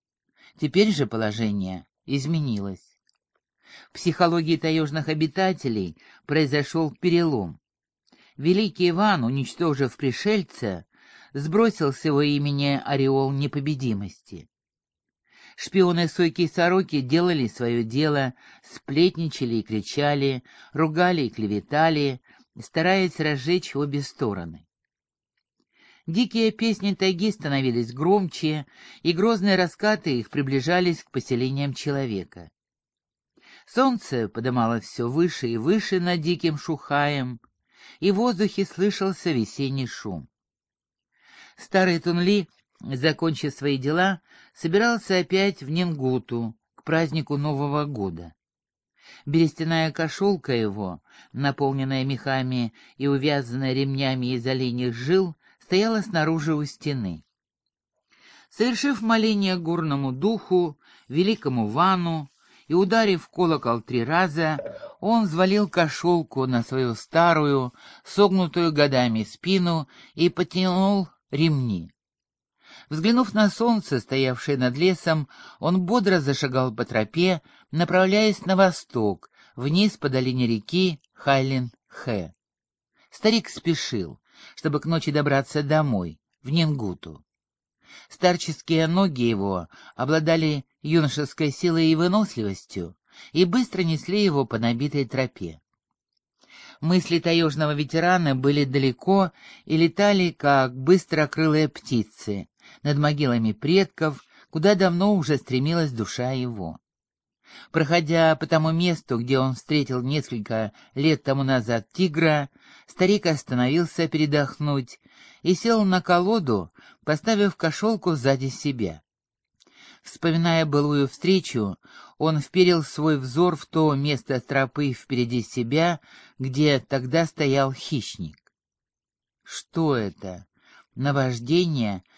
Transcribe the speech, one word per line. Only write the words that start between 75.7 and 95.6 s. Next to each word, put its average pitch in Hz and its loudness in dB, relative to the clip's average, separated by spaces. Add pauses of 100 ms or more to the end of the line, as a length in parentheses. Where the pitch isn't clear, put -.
бодро 190 2
зашагал 131 0
по 113 -4
тропе, 160 0 (300)
направляясь 190 2
на 185 0
восток, 123 0 (260)
вниз 165 2
по 147 -4
долине 127 0
реки 165 0 (240)
Хайлин-Хэ. 131 -2 (760)
Старик - 0
спешил, 107 -6 (360)
чтобы 147 -2
к - -12
ночи 160 -2
добраться 147 0
домой, 135 0 (240)
в 123 -12
Нингуту. 135 -4 (840)
Старческие 165 0
ноги 170 0
его 98 -2 (280)
обладали 156 0 (160)
юношеской 151 0
силой 165 2
и 160 6
выносливостью 120 -2 (360)
и 175 4
быстро 185 0
несли 175 0
его 143 2
по 113 -6
набитой 123 -2
тропе. 113 -6 (1200)